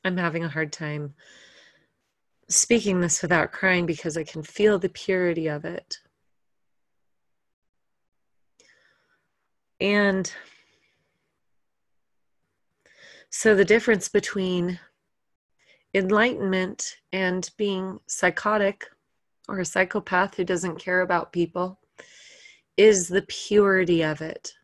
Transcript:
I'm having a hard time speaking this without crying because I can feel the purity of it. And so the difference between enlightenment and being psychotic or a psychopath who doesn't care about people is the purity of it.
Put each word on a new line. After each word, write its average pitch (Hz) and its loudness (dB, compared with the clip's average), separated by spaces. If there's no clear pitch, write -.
I'm 180 -2
having 170 -2
a 165 -6
hard 151 -4
time 151 -8
speaking 202 2
this 175 0
without 165 2
crying 180 0
because 160 -6
I 160 -4
can 156 -12
feel 208 2
the 180 -4
purity 175 -2
of 147 -6
it. - -12
And 196 2
so 214 2
the 190 6
difference 214 2
between 180 -2
enlightenment 190 0
and 185 -2
being 190 -4
psychotic 202 0
or 196 -6
a 175 -4
psychopath 190 -2
who 185 -2
doesn't 175 -4
care 180 -2
about 180 -2
people 180 -4
is 196 6
the 190 0
purity 185 2
of 156 -2
it. - -12